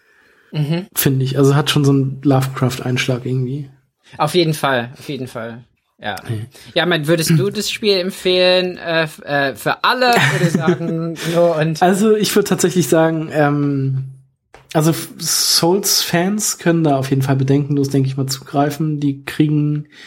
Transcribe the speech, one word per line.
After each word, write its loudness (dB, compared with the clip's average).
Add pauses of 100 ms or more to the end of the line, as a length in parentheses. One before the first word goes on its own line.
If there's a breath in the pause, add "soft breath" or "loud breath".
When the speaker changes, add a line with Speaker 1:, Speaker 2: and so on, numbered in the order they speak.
(520 soft breath)
Speaker 1:
Mhm. -2
Speaker 2:
Finde 0
ich. -4
Also 6
hat 0
schon 2
so 4
einen 0
Lovecraft-Einschlag -2
irgendwie. -4 (480 loud breath)
Speaker 1:
Auf 0
jeden 2
Fall, -2
auf -20
jeden -8
Fall. -12 (340)
Ja. -8
Speaker 2:
Okay. -8 (260 loud breath)
Speaker 1:
Ja, 0
man, 0
würdest 2
du 2
das -6
Spiel 0
empfehlen, 0
äh, -2
f-, -10
äh, 0
für -4
alle 2
oder 2
sagen, -2 (100)
Speaker 2:
<laughs> -4
Speaker 1:
nur 4
und 0
Speaker 2:
Also 4
ich 0
würd 2
tatsächlich 0
sagen, 2
ähm, 0 (680)
also 4
F-, -4 (100)
Souls-Fans 0
können 2
da 4
auf -2
jeden 2
Fall 2
bedenkenlos, 0
denke 0
ich -8
mal, -2
zugreifen. -4
Die -2
kriegen, 0 (200 loud breath)